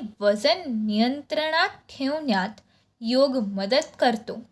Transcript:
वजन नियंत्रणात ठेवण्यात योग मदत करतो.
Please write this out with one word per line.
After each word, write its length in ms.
वजन 680
नियंत्रणात 840
ठेवण्यात 920
योग 360
मदत 640
करतो. 380